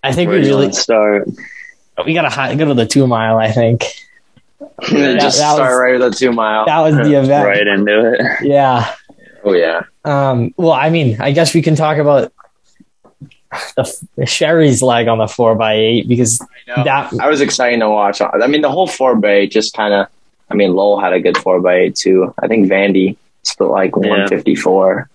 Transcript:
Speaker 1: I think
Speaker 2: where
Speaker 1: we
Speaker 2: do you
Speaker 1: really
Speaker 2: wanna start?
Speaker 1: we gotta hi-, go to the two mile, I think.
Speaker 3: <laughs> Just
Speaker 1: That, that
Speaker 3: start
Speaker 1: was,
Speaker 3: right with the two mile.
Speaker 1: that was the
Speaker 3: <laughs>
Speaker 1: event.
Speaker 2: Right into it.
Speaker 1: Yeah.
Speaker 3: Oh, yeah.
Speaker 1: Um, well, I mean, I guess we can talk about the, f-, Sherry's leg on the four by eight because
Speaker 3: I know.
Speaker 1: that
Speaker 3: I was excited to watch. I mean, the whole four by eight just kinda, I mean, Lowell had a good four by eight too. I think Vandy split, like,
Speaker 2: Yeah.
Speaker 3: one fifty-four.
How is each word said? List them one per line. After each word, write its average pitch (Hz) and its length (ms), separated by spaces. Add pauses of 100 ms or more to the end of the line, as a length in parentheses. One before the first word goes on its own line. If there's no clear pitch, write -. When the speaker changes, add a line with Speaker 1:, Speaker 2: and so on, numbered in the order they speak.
Speaker 1:
I 135 80
think 170 160
Speaker 2:
where 190 100
Speaker 1:
we 156 60
Speaker 2:
do 135 40
you 139 60
Speaker 1:
really 135 120
Speaker 2:
wanna - 80
start? 107 540 (760)
Speaker 1:
we 160 80
gotta 160 160
hi-, 131 240
go 151 120
to 143 80
the 113 120
two 135 220
mile, 113 300
I 110 120
think. 117 300
Speaker 3:
<laughs> - 1000
Just - 120
Speaker 1:
That, 135 280
that 143 120
Speaker 3:
start 151 400
Speaker 1:
was, 127 60
Speaker 3:
right 127 200
with 123 140
the 98 60
two 127 140
mile. 110 340
Speaker 1:
that 156 140
was 156 140
the 147 200
Speaker 3:
<laughs> 139 60
Speaker 1:
event. 139 260
Speaker 2:
Right 101 200
into 104 480
it. - 60 (220)
Speaker 1:
Yeah. 135 520 (500)
Speaker 3:
Oh, 101 80
yeah. 85 300 (220)
Speaker 1:
Um, 135 520
well, 165 160
I 143 180
mean, 135 300
I 139 120
guess 156 200
we 165 100
can 156 120
talk 151 240
about 143 340 (1400)
the, 135 60 (380)
f-, 131 80
Sherry's 151 540
leg 117 260
on 113 100
the 110 100
four 113 280
by 110 180
eight 110 340
because 120 320
Speaker 3:
I - 360
know. 123 80
Speaker 1:
that 139 360
Speaker 3:
I 135 80
was 151 120
excited 123 400
to 110 100
watch. 104 300
I 107 260
mean, 147 160
the 143 80
whole 175 160
four 127 300
by 104 160
eight 101 180
just 110 240
kinda, 101 340 (420)
I - 40
mean, 98 200
Lowell 98 260
had 92 120
a 90 80
good 87 180
four 92 220
by 90 180
eight 92 180
too. 92 360 (100)
I - 40
think 107 240
Vandy 95 460 (260)
split, - 280
like, 95 300
Speaker 2:
Yeah. 101 100
Speaker 3:
one 98 180
fifty-four. 95 880